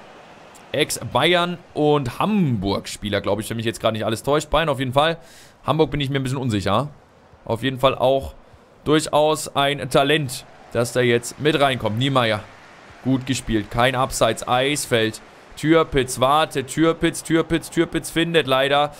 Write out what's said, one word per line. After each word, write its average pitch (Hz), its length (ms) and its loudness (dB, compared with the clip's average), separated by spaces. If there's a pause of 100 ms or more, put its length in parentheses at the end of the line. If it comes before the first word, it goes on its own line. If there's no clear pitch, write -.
(720)
Ex-Bayern 165 880 0 (160)
und 147 440 0
Hamburg-Spieler, 107 1000 0
glaube 101 200 -2
ich, 107 80 -8
wenn 113 80 -6
mich 113 100 -4
jetzt 113 140 -4
gerade 113 140 0
nicht 107 100 -4
alles 110 180 -2
täuscht. 147 280 0
Bayern 160 180 0
auf 131 100 -2
jeden 131 140 -4
Fall. 156 240 2 (500)
Hamburg 147 240 2
bin 147 100 -4
ich 135 100 -4
mir 139 100 0
ein - 20 -2
bisschen 131 160 -4
unsicher. 110 500 0 (560)
Auf 113 180 -4
jeden 131 180 -4
Fall 131 140 2
auch 135 400 0 (500)
durchaus 151 720 0
ein 139 340 -2
Talent, 143 540 2 (280)
das 120 200 -2
da 127 80 0
jetzt 120 400 0
mit 151 180 2
reinkommt. 120 400 0
Niemeyer. 123 420 0 (640)
Gut 131 220 0
gespielt. 113 440 -2
Kein 123 240 2
Abseits. 127 520 0
Eisfeld. 123 760 0 (360)
Türpitz 151 640 2
wartet. 143 460 2
Türpitz, 165 560 0
Türpitz, 160 480 -2
Türpitz 165 400 -2
findet 165 360 0
leider 139 540 2